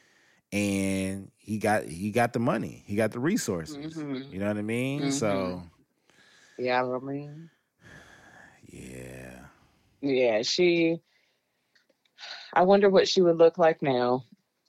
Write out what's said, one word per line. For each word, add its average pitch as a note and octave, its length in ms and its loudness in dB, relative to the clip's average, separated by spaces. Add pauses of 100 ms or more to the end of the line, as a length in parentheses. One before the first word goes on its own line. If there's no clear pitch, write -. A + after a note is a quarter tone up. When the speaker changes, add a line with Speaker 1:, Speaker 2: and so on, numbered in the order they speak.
(520)
Speaker 1:
and G2 800 -2 (140)
he G#2+ 140 -6
got, G#2 260 0
he E2+ 260 -6
got A#2+ 220 0
the B2+ 60 0
money. G#2+ 480 -4
He G#2 100 -8
got A2 160 0
the A#2+ 80 -10
resources. B2 560 -4 (200)
Speaker 2:
Mm-hmm. C#3 360 -10
Speaker 1:
You F#2 80 -10
know G2+ 80 -2
what G#2 80 -2
I G#2 60 -6
mean? B2+ 400 -4
Speaker 2:
Mm-hmm. C#3 80 -2
Speaker 1:
So. F#2+ 520 -2 (960)
Speaker 2:
Yeah, B2 260 0
I B2+ 160 -4
mean. D3 500 -12 (1160)
Speaker 1:
Yeah. B1+ 760 -16 (600)
Speaker 2:
Yeah, B2 420 2
she, E3+ 580 2 (1500)
I F3 100 4
wonder G3+ 260 6
what F#3+ 200 6
she - 140 2
would E3+ 140 6
look E3 220 6
like D#3+ 240 4
now B2 420 2 (440)